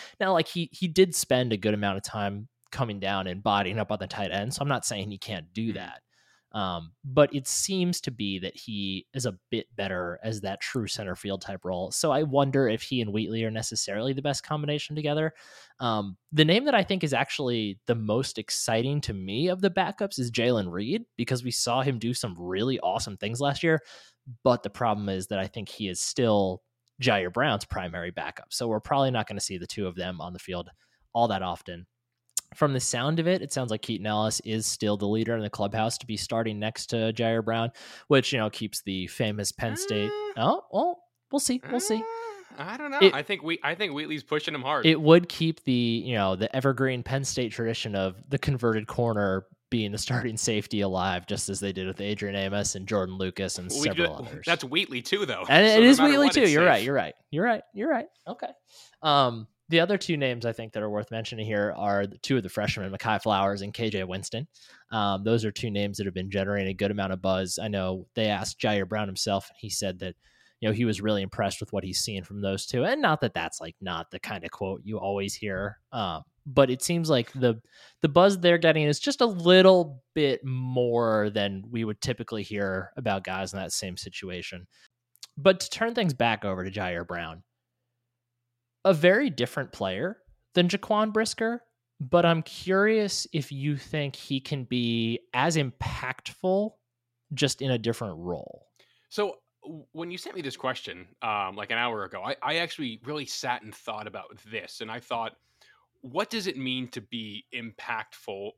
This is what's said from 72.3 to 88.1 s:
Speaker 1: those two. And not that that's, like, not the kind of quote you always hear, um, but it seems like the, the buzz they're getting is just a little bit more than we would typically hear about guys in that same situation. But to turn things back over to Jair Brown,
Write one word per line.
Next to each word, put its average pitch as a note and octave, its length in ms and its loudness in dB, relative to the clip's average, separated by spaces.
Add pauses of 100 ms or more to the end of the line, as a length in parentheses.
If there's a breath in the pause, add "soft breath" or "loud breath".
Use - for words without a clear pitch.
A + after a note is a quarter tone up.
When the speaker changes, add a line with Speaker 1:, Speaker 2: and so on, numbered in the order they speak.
Speaker 1:
those G2 220 -2
two. B2 200 -2
And C4 180 0
not D#3+ 200 2
that A#2+ 120 -2
that's, E3 260 -6
like, E3 200 -12
not F3+ 320 -6
the F3+ 80 -12
kind - 240 -10
of - 80 -12
quote F#2+ 320 -6
you G#2+ 140 -6
always G2 360 -4
hear, G2+ 460 -6 (100)
um, F#2 320 -4 (240)
but C3+ 240 4
it B2+ 100 -2
seems E3+ 300 0
like B2 220 2
the, A#2+ 280 2 (420 loud breath)
the E3 60 4
buzz F3+ 300 8
they're E3+ 200 6
getting D#3+ 260 4
is D3 160 2
just C#4+ 200 -2
a A#3+ 60 6
little F3+ 800 8 (100)
bit C#3 300 2
more A#2+ 880 2
than G2+ 420 0
we A#2 100 -2
would G#2+ 180 -4
typically A2+ 440 -4
hear F#2+ 520 -2
about G2+ 280 -2
guys F#2+ 280 -4
in G2 60 -8
that F#2 140 -6
same F#2 240 -6
situation. F2+ 720 -12 (680 soft breath)
But F#3 220 6
to - 120 -8
turn A3+ 260 -2
things F#3+ 180 2
back A2+ 300 2
over F#2+ 200 -2
to F#2+ 60 -6
Jair F2+ 340 -4
Brown, E2+ 380 -6 (1400)